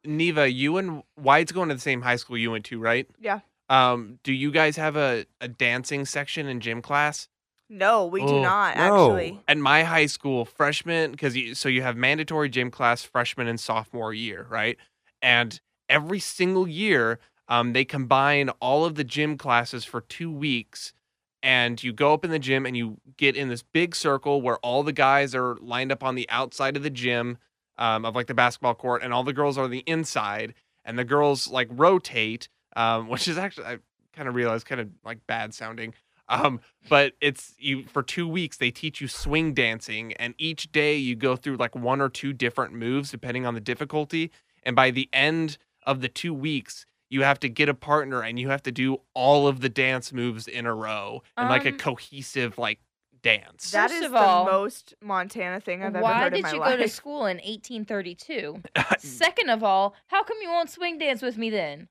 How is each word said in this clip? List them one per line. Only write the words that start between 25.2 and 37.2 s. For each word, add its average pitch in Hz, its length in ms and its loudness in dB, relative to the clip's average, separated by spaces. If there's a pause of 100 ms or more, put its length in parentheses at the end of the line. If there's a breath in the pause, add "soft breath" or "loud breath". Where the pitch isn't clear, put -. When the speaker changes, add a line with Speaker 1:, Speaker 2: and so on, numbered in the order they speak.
Speaker 1:
are 123 280 -2
lined 123 280 -4
up 135 140 -4
on 131 100 0
the 127 140 -6
outside 135 480 -2
of 135 60 -4
the 147 80 -4
gym, 120 480 -2 (400)
um, 113 260 0
of, 113 100 -4
like, 123 120 -2
the 131 80 -8
basketball 123 400 2
court, 123 280 -2
and 123 120 -4
all 123 100 0
the 143 80 -2
girls 139 240 0
are 135 80 -2
on 127 60 -4
the 127 160 -6
inside, 110 680 -4 (320)
and 117 140 -8
the 123 60 -2
girls, 143 440 2
like, 127 220 -2
rotate, 123 800 2 (280)
um, 113 320 2
<laughs> - 0 -
which 123 200 -4
is 165 100 -2
actually, 190 280 -8
I 123 120 -10 (360)
kinda 139 160 -8
realized, 120 360 0
kinda, 120 220 -6 (160)
like, 113 220 -16
bad 113 280 -6
sounding. 113 400 -12 (340)
Um, 127 320 2 (300 soft breath)
but 143 320 6